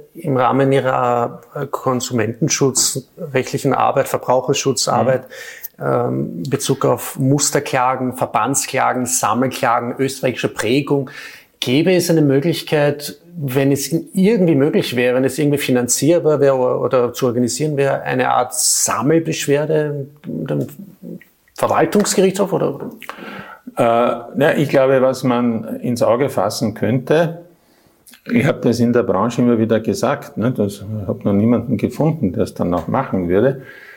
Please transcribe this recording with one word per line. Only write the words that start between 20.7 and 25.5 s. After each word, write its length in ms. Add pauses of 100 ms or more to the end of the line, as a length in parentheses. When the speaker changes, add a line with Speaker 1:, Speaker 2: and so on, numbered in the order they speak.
Speaker 1:
Verwaltungsgerichtshof 1000
oder, 220
oder? 160 (840)
Speaker 2:
Äh, 480 (120)
na, 200
ich 120
glaube, 340
was 220
man 560